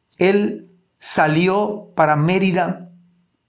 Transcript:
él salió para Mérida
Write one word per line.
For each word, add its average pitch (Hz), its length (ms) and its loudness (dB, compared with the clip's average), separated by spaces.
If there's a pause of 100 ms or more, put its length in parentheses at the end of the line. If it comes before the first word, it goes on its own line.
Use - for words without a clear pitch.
(180)
él 202 540 0 (260)
salió 185 960 0
para 151 220 2
Mérida 180 760 -2 (600)